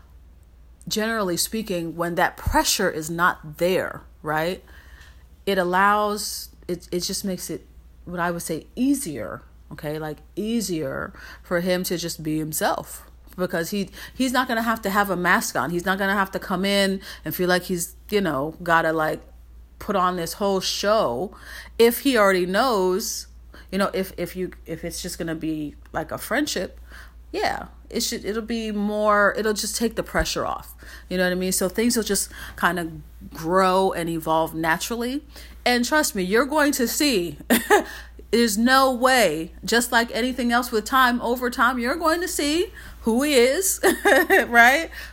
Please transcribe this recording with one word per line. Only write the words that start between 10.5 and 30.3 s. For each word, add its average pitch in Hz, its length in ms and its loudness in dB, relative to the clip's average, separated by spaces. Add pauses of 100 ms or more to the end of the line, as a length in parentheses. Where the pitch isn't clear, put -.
for 175 180 0
him 180 240 0
to 180 120 -2
just 165 260 -6
be 156 140 -2
himself. - 680 -4 (300)
Because 180 340 -2
he, 196 180 -4 (240)
he's 254 200 0
not 262 160 2
gonna 226 140 0
have 226 200 -2
to 196 80 -2
have 202 180 4
a 180 80 0
mask 180 400 2
on. 135 140 0
He's 175 160 -2
not 190 100 2
gonna 196 160 0
have 202 200 0
to 180 60 -4
come 190 280 -2
in 196 340 2 (240)
and 156 100 -6
feel 180 140 0
like 180 140 4
he's, 175 340 -4 (140)
you 208 100 2
know, 156 420 -2
gotta, 165 300 4
like, 156 300 0 (580)
put 196 160 -2
on 180 180 2
this 165 200 -4
whole 196 260 0
show 190 720 0 (440)
if 233 220 2
he 269 160 2
already 190 300 4
knows, 196 800 0 (460)
you 190 60 -2
know, 196 140 0
if, 185 240 -4
if 175 200 -6
you, 180 160 -6 (140)
if 160 180 -10
it's 170 180 -8
just 175 160 -10
gonna 165 160 -6
be 156 400 -6 (180)
like 156 200 -6
a 120 60 -8
friendship, 226 600 -4 (540)
yeah, - 340 -4 (220)
it 233 140 -4
should, - 220 -6
it'll 220 180 -6
be 226 280 -6
more, 208 640 2
it'll 214 180 0
just - 220 -6
take 233 200 -2
the 175 80 -4
pressure 160 420 -2